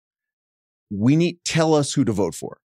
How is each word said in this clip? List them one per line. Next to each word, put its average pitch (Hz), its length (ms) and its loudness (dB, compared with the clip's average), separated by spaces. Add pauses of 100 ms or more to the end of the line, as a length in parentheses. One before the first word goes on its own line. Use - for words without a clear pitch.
(920)
We 110 260 2
need, 170 280 0
tell 160 300 2
us 147 200 0
who 139 100 2
to 110 80 -2
vote 92 220 -2
for. - 240 -14 (140)